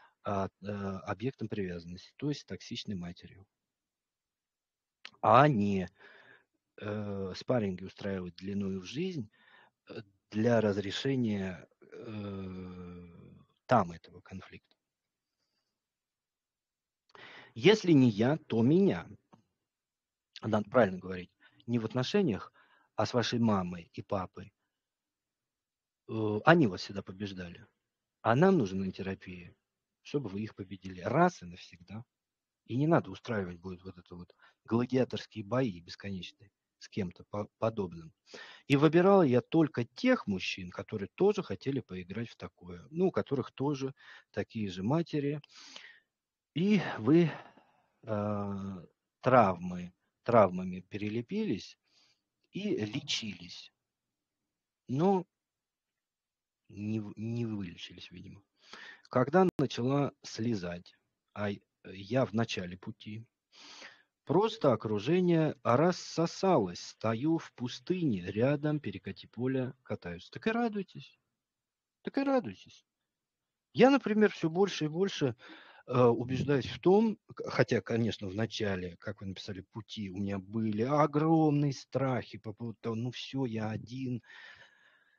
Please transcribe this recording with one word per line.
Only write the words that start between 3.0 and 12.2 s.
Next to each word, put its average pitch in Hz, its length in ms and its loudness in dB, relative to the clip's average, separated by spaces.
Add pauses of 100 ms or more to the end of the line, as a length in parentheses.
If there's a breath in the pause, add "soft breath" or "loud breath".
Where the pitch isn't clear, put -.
А 123 260 8
не, 101 420 2 (920 loud breath)
э, 101 540 -6
спарринги 98 500 -2
устраивать 92 520 -8
длиною 95 440 -4
в 90 40 -14
жизнь, 143 460 -8 (580 soft breath)
э, - 120 -14 (300)
для 110 300 4
разрешения, 101 1080 -2 (140)
э, 92 1300 -12 (580)